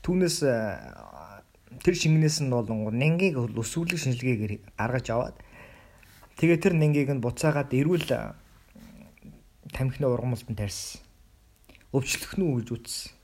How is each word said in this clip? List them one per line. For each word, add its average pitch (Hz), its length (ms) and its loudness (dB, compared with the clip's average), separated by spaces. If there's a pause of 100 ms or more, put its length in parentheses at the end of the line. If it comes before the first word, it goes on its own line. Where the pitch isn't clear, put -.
түүнээс, 175 400 2
а, 92 960 -4 (400)
тэр 175 160 2
шингэнээс 156 480 4
нь 127 80 0
болонгоо 110 400 0
нянгийг 160 400 2
өсвөрлөг 123 640 -2
шинжилгээгээр 120 800 -2
гаргаж 123 320 -2
аваад, 117 260 -2 (1000)
тэгээ 165 240 4
тэр 180 160 4
нянгийг 147 320 4
нь 135 80 0
буцаагаад 135 560 0
эрүүл, 160 400 2
а, - 240 -6 (1400)
тамхины 131 320 -2
ургамалд 123 400 0
нь 113 80 -6
тарьсан. - 480 -8 (880)
Өвчлөх - 480 -2
нь 185 80 2
үү 139 160 2
гэж 107 60 -10 (100)
үзсэн. - 320 -12 (140)